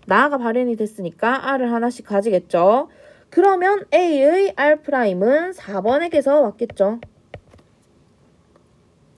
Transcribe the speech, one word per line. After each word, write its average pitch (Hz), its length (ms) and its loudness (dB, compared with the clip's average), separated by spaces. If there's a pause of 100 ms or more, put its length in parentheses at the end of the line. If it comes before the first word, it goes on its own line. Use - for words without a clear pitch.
나가 269 320 2
발현이 240 380 -2
됐으니까 220 760 -4
R을 254 220 -2
하나씩 233 340 -4
가지겠죠. 202 840 0 (420)
그러면 381 640 2
A의 339 640 2
R 302 260 2
프라임은 254 680 0
사 196 280 -10
번에게서 294 600 0
왔겠죠. 220 600 -2 (2250)